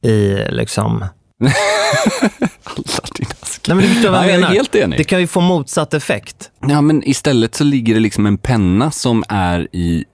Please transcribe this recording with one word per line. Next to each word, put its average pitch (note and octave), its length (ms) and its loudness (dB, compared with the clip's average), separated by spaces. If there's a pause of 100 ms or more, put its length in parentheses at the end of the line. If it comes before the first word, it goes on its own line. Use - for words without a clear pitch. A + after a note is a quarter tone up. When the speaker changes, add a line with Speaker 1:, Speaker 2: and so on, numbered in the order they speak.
Speaker 1:
i, G#2 360 2 (120)
liksom A2 540 -4 (360)
Speaker 2:
<laughs> A2+ 40 0 (1200)
Aladdin-ask. - 1040 -10
Speaker 1:
Nej, E3 80 2
men - 20 4
du G3+ 160 4
förstår A#3 160 2
vad F#3 100 2
Speaker 2:
Ja, - 40 2
Speaker 1:
jag F#3 60 2
Speaker 2:
jag F3+ 60 2
är F3 40 4
Speaker 1:
menar. F3 140 2
Speaker 2:
helt B3+ 200 0
enig. G#2+ 240 0
Speaker 1:
Det D3+ 60 0
kan F#3 160 0
ju F3 60 0
få F3+ 140 -2
motsatt E3+ 540 0
effekt. - 560 -6 (180)
Speaker 2:
Ja, D3 120 2
men D3+ 280 4
istället B2+ 460 0
så D3 100 0
ligger B2 300 2
det A2 60 4
liksom G#2 260 2
en G#2 120 2
penna A2 520 2
som A#2 380 -2
är F2+ 440 -2
i E2+ 420 -2